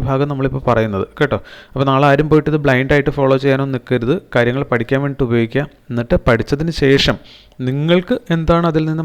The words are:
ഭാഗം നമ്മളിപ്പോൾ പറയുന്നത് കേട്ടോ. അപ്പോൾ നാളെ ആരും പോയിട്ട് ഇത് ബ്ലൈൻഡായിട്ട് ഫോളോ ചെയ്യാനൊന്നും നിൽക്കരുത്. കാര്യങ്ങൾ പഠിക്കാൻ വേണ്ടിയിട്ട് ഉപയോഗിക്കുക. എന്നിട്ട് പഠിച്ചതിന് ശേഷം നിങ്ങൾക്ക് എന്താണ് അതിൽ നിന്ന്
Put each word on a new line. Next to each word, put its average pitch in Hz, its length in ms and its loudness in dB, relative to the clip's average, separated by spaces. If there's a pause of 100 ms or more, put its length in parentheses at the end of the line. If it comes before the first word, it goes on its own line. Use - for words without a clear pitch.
ഭാഗം 139 260 0
നമ്മളിപ്പോൾ 135 380 -2
പറയുന്നത് 110 340 0 (140)
കേട്ടോ. 123 200 0 (340)
അപ്പോൾ 139 180 -2
നാളെ 151 220 2
ആരും 147 180 2
പോയിട്ട് 151 220 4
ഇത് 156 120 0
ബ്ലൈൻഡായിട്ട് 135 540 2
ഫോളോ 135 260 2
ചെയ്യാനൊന്നും 135 340 0
നിൽക്കരുത്. 120 360 -2 (220)
കാര്യങ്ങൾ 120 360 0
പഠിക്കാൻ 123 320 0
വേണ്ടിയിട്ട് 139 240 -2
ഉപയോഗിക്കുക. 117 380 0 (240)
എന്നിട്ട് 120 280 -2 (120)
പഠിച്ചതിന് 143 520 -2
ശേഷം 135 360 2 (500)
നിങ്ങൾക്ക് 165 460 0 (200)
എന്താണ് 170 360 0
അതിൽ 156 200 0
നിന്ന് 160 140 -4